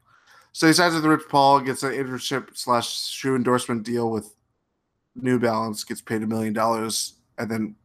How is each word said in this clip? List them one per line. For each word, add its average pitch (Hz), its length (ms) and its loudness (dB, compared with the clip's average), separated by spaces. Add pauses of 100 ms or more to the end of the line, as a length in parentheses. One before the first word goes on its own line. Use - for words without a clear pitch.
(520)
so - 140 2
he 160 60 8
signs 170 220 4
with 156 100 -2
Rich 156 240 2
Paul, 139 320 6
gets 127 220 -4
an 135 100 -2
internship 127 640 -6
slash - 540 -2
shoe 131 260 -2
endorsement 123 460 0
deal 117 280 -2
with 107 240 -6 (800)
New 127 240 0
Balance, 113 460 -2
gets - 160 -10
paid 110 220 -4
a 110 40 -4
million 110 280 -2
dollars, 113 600 -2 (220)
and 110 140 -6
then 110 340 -4